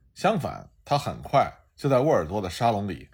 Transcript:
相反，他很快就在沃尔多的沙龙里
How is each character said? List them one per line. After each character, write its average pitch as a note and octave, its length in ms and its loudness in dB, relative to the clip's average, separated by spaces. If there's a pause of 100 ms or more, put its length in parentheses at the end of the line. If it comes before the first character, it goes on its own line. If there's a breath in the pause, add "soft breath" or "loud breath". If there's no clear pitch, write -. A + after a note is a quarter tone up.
(140)
相 G3+ 240 0
反， F2+ 320 -8 (140)
他 C#3+ 120 0
很 F2 240 -6
快 - 320 2 (220)
就 C#3+ 160 -4
在 C3 80 4
沃 D3 120 2
尔 F#2+ 160 2
多 G2+ 140 -4
的 F#2 80 -4
沙 A#2 220 0
龙 G2+ 180 -2
里 - 260 -12